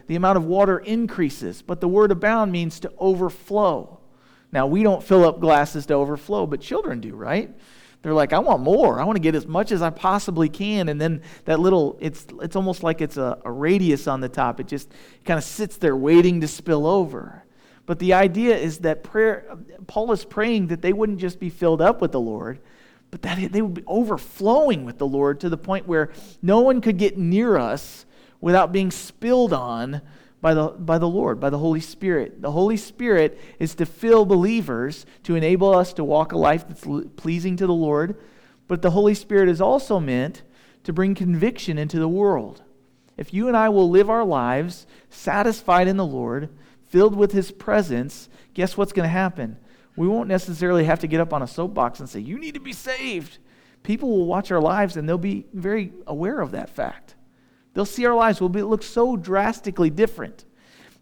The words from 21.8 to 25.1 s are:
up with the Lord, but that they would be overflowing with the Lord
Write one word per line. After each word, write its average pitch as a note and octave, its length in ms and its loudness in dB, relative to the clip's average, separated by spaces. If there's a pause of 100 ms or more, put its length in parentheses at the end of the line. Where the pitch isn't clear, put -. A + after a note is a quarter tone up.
up A3+ 180 4
with F3 120 0
the C3+ 80 -2
Lord, A2+ 400 -6 (520)
but - 120 -14
that F#3 280 -6
they G3+ 100 0
would G3+ 120 -4
be E3 140 -10
overflowing G#3+ 1000 0
with A#2+ 120 -12
the C#3+ 100 -2
Lord C#3+ 340 0